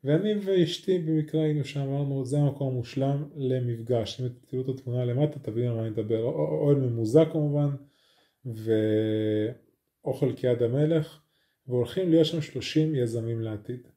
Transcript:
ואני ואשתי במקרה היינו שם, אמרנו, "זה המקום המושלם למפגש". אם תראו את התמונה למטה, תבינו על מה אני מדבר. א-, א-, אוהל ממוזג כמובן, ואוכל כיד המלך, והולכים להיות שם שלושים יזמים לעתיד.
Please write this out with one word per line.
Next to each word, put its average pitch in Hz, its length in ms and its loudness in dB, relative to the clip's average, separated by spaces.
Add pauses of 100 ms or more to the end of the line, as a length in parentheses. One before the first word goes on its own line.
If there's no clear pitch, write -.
ואני 175 300 2 (120)
ואשתי 185 540 2
במקרה 156 440 0
היינו 151 200 0
שם, 143 160 -6
אמרנו, 139 460 -2
"זה 135 120 -2
המקום 139 360 2
המושלם 139 600 -2
למפגש". 120 880 -2
אם 127 60 -4 (180)
תראו 127 160 -6
את 135 80 -4
התמונה 123 360 -4
למטה, 139 340 0
תבינו 120 300 -4
על 117 60 -2
מה 113 60 -4
אני 113 80 -4
מדבר. 110 380 -2
א-, - 20 0
א-, - 20 -4
אוהל 151 440 2
ממוזג 123 560 4
כמובן, 147 380 0 (760)
ואוכל 110 1900 -2
כיד 123 280 0
המלך, 151 580 0 (460)
והולכים 123 420 0
להיות 160 160 6
שם 156 160 -4
שלושים 156 540 -2
יזמים 113 460 -2
לעתיד. 110 560 -8